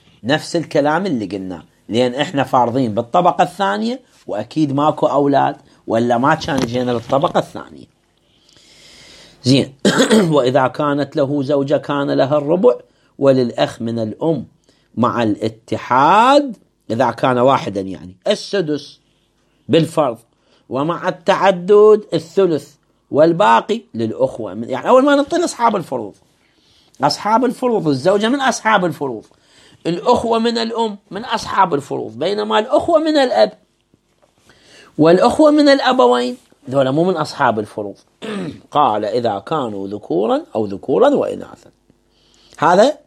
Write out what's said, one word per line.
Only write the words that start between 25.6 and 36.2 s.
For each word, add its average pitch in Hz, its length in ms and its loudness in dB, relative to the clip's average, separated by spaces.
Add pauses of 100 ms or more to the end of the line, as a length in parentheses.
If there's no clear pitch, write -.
الفروض، 120 400 -8 (880)
أصحاب 220 420 0
الفروض، 233 420 -2
الزوجة 180 420 0
من 277 120 -2
أصحاب 220 440 0
الفروض، 139 400 -8 (640)
الأخوة 226 520 0
من 233 180 -2
الأم 226 400 -4 (140)
من 208 140 -10
أصحاب 202 480 -2
الفروض، 127 460 -6
بينما 208 400 -2
الأخوة 285 400 0
من 311 180 0
الأب 233 360 2 (1400)
والأخوة 180 540 4
من 294 180 4
الأبوين، 247 680 2 (320)